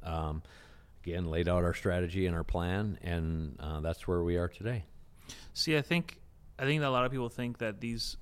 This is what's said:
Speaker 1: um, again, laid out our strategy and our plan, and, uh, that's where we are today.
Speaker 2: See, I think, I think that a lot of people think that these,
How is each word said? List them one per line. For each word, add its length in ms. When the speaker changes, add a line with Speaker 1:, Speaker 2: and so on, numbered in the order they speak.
Speaker 1:
um, 400
again, 220
laid 220
out 140
our 120
strategy 520
and 80
our 100
plan, 580
and, 580
uh, 200
that's 280
where 140
we 140
are 120
today. 360
Speaker 2:
See, 240
I 60
think, 380
I 60
think 160
that 80
a 20
lot 140
of 80
people 160
think 300
that 240
these, 400